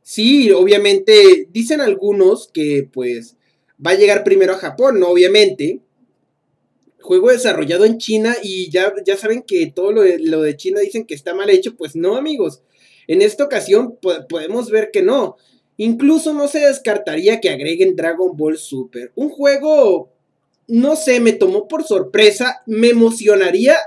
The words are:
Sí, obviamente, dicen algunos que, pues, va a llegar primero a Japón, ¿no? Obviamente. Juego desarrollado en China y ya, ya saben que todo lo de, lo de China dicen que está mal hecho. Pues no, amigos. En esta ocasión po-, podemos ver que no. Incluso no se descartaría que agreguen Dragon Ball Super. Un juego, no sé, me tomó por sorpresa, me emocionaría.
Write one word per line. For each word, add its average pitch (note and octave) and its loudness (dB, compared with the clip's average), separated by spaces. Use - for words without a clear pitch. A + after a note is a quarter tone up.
Sí, A#3 2
obviamente, G3+ 6
dicen A#3+ -4
algunos G3+ 0
que, C#3+ -4
pues, A#2+ -8
va F3 0
a F#3+ 4
llegar G3+ 4
primero F#3+ 2
a F#3+ -6
Japón, G#3 -2
¿no? F3 0
Obviamente. F#3 2
Juego F#3 2
desarrollado F3+ 0
en A3+ 2
China A3 -2
y F#3 -8
ya, F#3 -2
ya G3 0
saben A3+ -6
que E3+ -2
todo F#3 -4
lo A3 2
de, F3 2
lo D#3+ -2
de D3+ -2
China F#3+ -6
dicen G#3 -4
que - -14
está F3 -12
mal G3 -4
hecho. G3 0
Pues D#3 -14
no, F#3+ -2
amigos. C4 -6
En F3+ 0
esta G#3 0
ocasión A#3 -2
po-, D#3+ -4
podemos F#3 -8
ver G#3+ -2
que G3+ 0
no. A3+ 0
Incluso C#4 0
no C#4+ -2
se D4 -4
descartaría G#3 0
que F3+ -2
agreguen E3+ -2
Dragon E3+ -4
Ball D#3 -4
Super. B2 -14
Un C#4+ -6
juego, C#4 0
no B3+ 0
sé, B3+ 0
me A3+ 2
tomó G3+ -2
por D#4 -6
sorpresa, G#3+ 0
me A3+ 2
emocionaría. A3 2